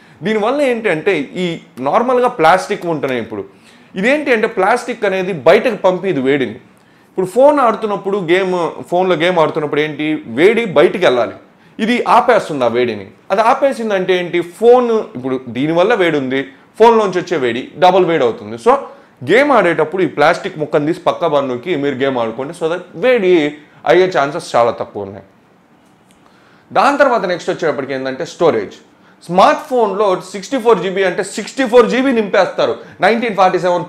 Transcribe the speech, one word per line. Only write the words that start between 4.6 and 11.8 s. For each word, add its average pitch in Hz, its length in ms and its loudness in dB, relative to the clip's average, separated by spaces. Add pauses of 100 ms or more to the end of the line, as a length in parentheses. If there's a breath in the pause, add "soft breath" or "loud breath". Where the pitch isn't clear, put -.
అనేది 190 280 -2
బయటకు 180 440 2
పంపి 185 320 0
ఇది 147 120 -2
వేడిని, 131 320 0
ఇప్పుడు - 720 -10
ఫోన్ 277 340 4
ఆడుతున్నప్పుడు, 208 580 -2
గేమ్, 180 640 0
ఫోన్లో 180 320 0
గేమ్ 170 240 0
ఆడుతున్నప్పుడు 147 420 0
ఏంటి, 151 460 -4
వేడి 190 380 2
బయటికి 175 400 2
వెళ్ళాలి, 120 280 2 (460 soft breath)
ఇది 226 300 0